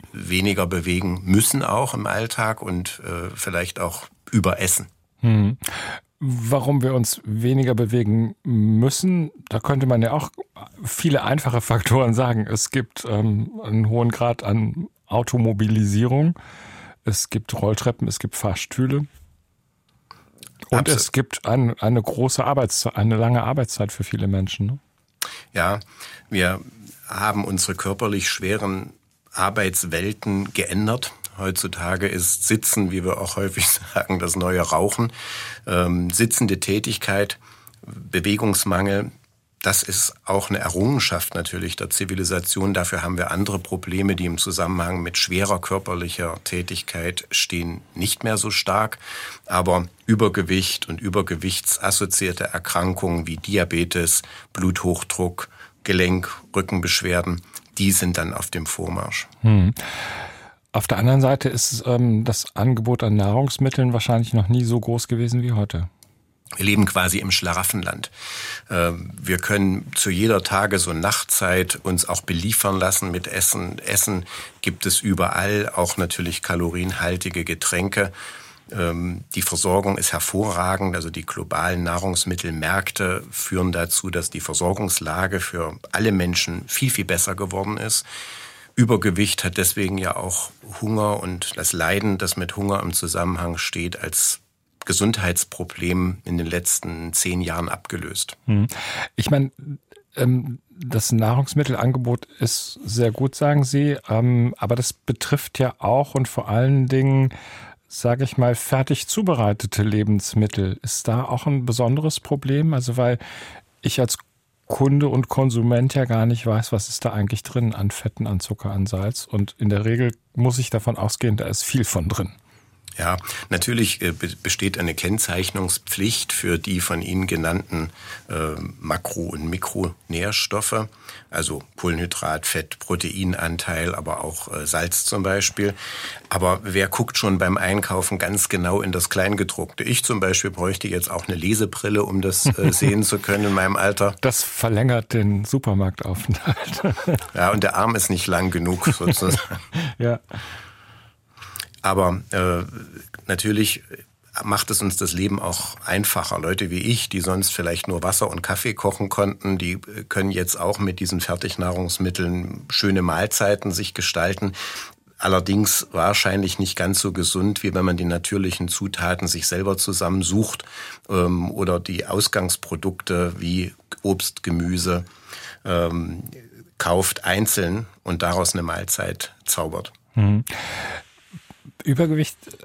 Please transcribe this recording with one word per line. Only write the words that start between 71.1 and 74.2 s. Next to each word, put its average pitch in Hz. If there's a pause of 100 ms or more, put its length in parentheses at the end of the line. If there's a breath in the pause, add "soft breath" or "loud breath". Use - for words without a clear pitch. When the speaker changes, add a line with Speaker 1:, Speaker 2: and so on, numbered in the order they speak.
Speaker 1:
uns 92
auch 87
beliefern 95
lassen 92
mit 90
Essen. 90
Essen 98 (360 loud breath)